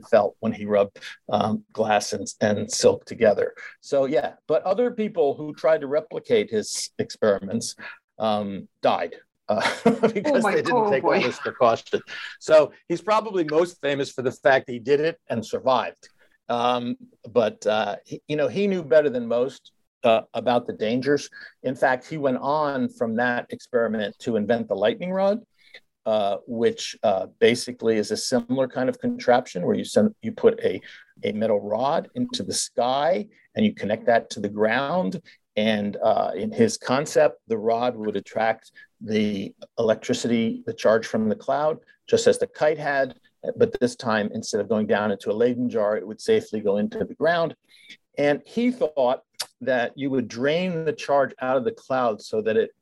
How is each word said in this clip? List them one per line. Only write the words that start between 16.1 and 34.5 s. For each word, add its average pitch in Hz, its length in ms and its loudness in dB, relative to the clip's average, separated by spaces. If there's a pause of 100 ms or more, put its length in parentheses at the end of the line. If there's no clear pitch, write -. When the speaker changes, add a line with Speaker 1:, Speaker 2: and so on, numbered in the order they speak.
Speaker 1:
Um, 123 460 0 (340)
but, 107 360 0
uh, 101 400 0
he, - 220 -14
you 151 80 -4
know, 147 120 0
he 196 200 -2
knew 185 160 -2
better 151 260 4
than 120 180 -4
most, 123 440 -4 (320)
uh, 113 180 4 (120)
about 120 340 0
the 107 60 -8
dangers. 127 560 0 (340)
In 127 120 -4
fact, 127 320 0
he 160 100 -8
went 135 200 0
on 139 520 -2
from 113 280 -4
that 123 320 0
experiment 110 680 -2
to 117 160 -4
invent 110 320 0
the 101 80 -2
lightning 120 360 0
rod, 196 280 0 (640)
uh, 104 320 0 (100)
which, 113 560 -2
uh, 98 240 2 (120)
basically 117 580 2
is 104 140 -2
a 104 60 -2
similar 127 500 -2
kind 127 220 -2
of 123 100 -8
contraption 123 640 0
where 110 100 2
you 101 100 -4
send, 107 360 2
you 113 100 -4
put - 320 2
a, 95 180 -2 (420)
a 104 100 -2
metal 107 260 0
rod 117 560 -2
into 123 280 -4
the 87 100 -6
sky 143 720 0 (280)
and 110 100 4
you 104 80 4
connect 113 320 -4
that 117 260 4
to - 80 -12
the 101 100 -4
ground. 139 720 0 (340)